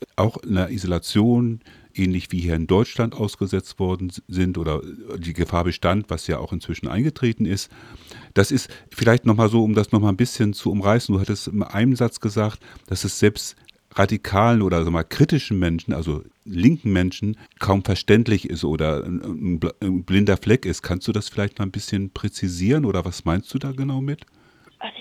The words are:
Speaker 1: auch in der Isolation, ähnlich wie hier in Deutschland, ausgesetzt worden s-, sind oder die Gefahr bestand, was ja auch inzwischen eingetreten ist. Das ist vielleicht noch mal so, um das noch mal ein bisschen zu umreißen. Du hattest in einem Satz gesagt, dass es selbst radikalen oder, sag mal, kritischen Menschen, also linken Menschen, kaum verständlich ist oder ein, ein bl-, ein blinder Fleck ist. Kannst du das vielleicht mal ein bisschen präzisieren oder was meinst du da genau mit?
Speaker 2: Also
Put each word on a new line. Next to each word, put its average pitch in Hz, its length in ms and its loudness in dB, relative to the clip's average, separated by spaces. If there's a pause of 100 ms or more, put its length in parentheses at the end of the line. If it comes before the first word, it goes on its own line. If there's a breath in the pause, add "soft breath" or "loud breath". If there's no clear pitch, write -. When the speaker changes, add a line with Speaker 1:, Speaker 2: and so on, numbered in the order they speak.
(160)
Speaker 1:
auch 107 220 0
in - 180 -4
der 92 140 0
Isolation, 110 880 0 (340 loud breath)
ähnlich 92 380 -2
wie 90 80 -2
hier 85 160 0
in 80 120 -2
Deutschland, 113 460 2
ausgesetzt 98 680 -4
worden 92 320 -2
s-, - 180 -16
sind 92 280 0
oder 78 240 -2 (360)
die 82 160 -8
Gefahr 87 320 0
bestand, 90 440 0
was - 180 -6
ja 80 100 -2
auch - 160 -8
inzwischen - 340 -6
eingetreten 113 580 0
ist. 95 240 -4 (640 loud breath)
Das 101 160 4
ist 131 200 0 (260 loud breath)
vielleicht 117 300 4
noch 110 100 6
mal 110 140 4
so, 113 120 4
um 110 140 2
das 104 160 2
noch 107 80 6
mal 104 80 2
ein 98 80 2
bisschen 107 380 0
zu - 180 -2
umreißen. 101 420 2
Du 95 60 2
hattest 98 300 -4
in 101 140 -2
einem 120 340 2
Satz 120 240 -2
gesagt, 107 380 -2 (280 loud breath)
dass - 160 -4
es - 160 -4
selbst - 380 0 (360 loud breath)
radikalen 104 680 2
oder, 90 220 2
sag 82 80 0
mal, 82 120 0
kritischen 131 540 0
Menschen, 87 340 0
also 78 300 -4 (240)
linken 107 460 4
Menschen, 95 440 0 (220 loud breath)
kaum 98 260 2
verständlich 107 640 2
ist 85 160 -6
oder 78 400 0
ein, 87 200 -6
ein 87 360 -4
bl-, 85 220 -2
ein 95 220 0
blinder 98 340 4
Fleck - 280 2
ist. - 180 -4
Kannst - 240 -4
du 87 60 0
das 101 160 -4
vielleicht 101 280 -4
mal 101 80 -2
ein 95 60 -6
bisschen 98 400 -4
präzisieren 104 720 -2
oder 95 200 0
was - 200 -8
meinst 85 280 -2
du 131 40 -2
da 135 140 -6
genau 135 300 -4
mit? 143 200 -6 (580 soft breath)
Speaker 2:
Also - 220 -12